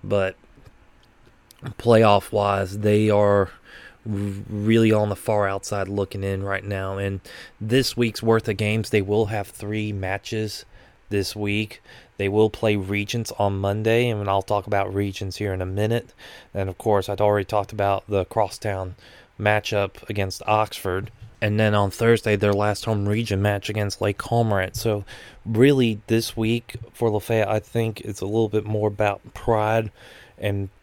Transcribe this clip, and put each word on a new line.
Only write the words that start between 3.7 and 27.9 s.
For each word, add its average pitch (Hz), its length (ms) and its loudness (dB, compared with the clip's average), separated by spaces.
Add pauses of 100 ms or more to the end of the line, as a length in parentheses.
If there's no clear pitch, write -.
really 107 880 0
on 107 160 2
the 101 80 -4
far 104 320 0
outside 98 400 -4
looking 98 340 -4
in 98 220 -4
right 98 220 -4
now. 98 320 -4
And 98 240 -4 (400)
this 120 340 0
week's 120 260 -2
worth 113 280 2
of 101 80 -2
games, 107 320 0
they 107 120 4
will 104 260 0
have 101 200 -4
three 104 460 -6
matches 101 720 -6 (440)
this 101 240 -2
week. 104 480 -4 (360)
They 98 100 0
will 107 220 4
play 107 260 0
Regents 101 640 -4
on 98 180 2
Monday, 110 520 2
and 104 200 -4
I'll 98 120 2
talk 101 260 -2
about 98 260 -2
Regents 98 440 -4
here 101 160 -4
in 92 80 -4
a 90 40 -2
minute. 104 480 -2 (400)
And, 98 140 -2
of 95 100 -8
course, 101 300 0
I'd 98 140 -4
already 104 240 2
talked 104 260 -2
about 101 380 0
the 98 160 0
Crosstown 95 680 -4 (440)
matchup 104 680 0
against 98 360 -4
Oxford. 107 640 0 (340)
And 104 160 2
then 107 140 4
on 101 160 2
Thursday, 113 460 4
their 104 180 4
last 104 320 0
home 104 240 0
region 104 320 0
match 101 260 0
against 104 320 -4
Lake 101 200 0
Cormorant. 107 560 0
So, 104 300 -2 (380)
really, 117 640 4
this - 320 0
week 113 380 -2 (180)
for 117 160 0
Lafayette, 107 380 0
I 107 100 0
think 113 440 -4